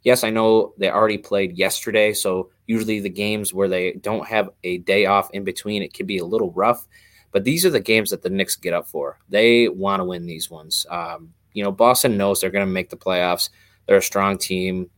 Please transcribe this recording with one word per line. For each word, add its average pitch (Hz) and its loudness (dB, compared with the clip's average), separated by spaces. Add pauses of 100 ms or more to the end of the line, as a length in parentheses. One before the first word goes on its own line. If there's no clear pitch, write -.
Yes, 123 4
I 110 0
know 110 4
they 98 0
already 107 2
played 95 -2
yesterday, 104 0
so 92 -4 (180)
usually 110 -2
the 101 -6
games 104 -4
where 98 0
they 92 -2
don't 104 -6
have 104 0 (120)
a 90 -4
day 98 2
off 98 2
in 101 -8
between, 101 -6
it 80 -10
can 98 -8
be 95 -4
a 85 -4
little 95 -2
rough. 107 0 (460)
But 101 0
these 165 0
are 175 4
the 127 0
games 110 2
that 98 -6
the 92 -4
Knicks 98 -4
get 87 -4
up 82 -4
for. 71 -8 (100)
They 117 4
wanna 95 -2
win 90 -6
these 80 -10
ones. 80 -10
Um, 85 -10 (180)
you - -6
know, 196 -2
Boston 123 4
knows 98 2
they're 92 -2
gonna 98 0
make 92 -4
the 87 -14
playoffs. 90 -2 (380)
They're 98 6
a 95 6
strong 98 0
team. 92 -4